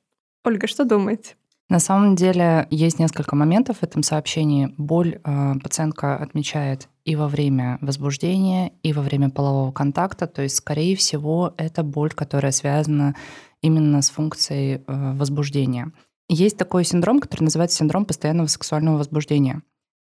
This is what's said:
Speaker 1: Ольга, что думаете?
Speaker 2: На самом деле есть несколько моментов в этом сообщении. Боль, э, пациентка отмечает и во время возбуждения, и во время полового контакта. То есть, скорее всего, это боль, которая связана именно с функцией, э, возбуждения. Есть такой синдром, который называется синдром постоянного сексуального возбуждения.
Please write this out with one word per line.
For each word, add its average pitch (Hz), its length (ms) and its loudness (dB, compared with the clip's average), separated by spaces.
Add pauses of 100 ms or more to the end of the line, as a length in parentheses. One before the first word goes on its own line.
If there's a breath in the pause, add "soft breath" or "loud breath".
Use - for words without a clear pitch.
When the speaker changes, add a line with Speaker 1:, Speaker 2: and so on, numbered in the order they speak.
(460)
Speaker 1:
Ольга, 220 220 0
что - 180 -2
думаете? 208 520 -2 (320)
Speaker 2:
На - 120 4
самом 196 360 4
деле 175 540 4
есть 165 280 2
несколько 156 380 0
моментов 185 420 2
в - 40 -10
этом 156 200 -2
сообщении. 147 760 0
Боль, 165 440 0
э, 143 400 0
пациентка 151 540 -2
отмечает 143 720 -6 (160)
и 156 100 -2
во 151 140 0
время 135 540 0
возбуждения, 170 880 -2 (100)
и 160 120 0
во 147 80 -2
время 139 260 0
полового 135 420 0
контакта. 160 560 -4
То - 160 -8
есть, 135 140 -4
скорее 160 400 -2
всего, 165 600 -2
это 160 240 -4
боль, 151 300 -2
которая 139 400 -2
связана 147 640 0 (460 loud breath)
именно 156 400 4
с 139 80 0
функцией, 139 800 -4
э, 135 280 -4
возбуждения. 139 760 -2 (380 soft breath)
Есть 190 280 4
такой 185 260 2
синдром, 190 360 2
который - 240 -2
называется 160 340 2
синдром 160 260 2
постоянного 160 440 0
сексуального 156 500 0
возбуждения. 147 640 0 (440)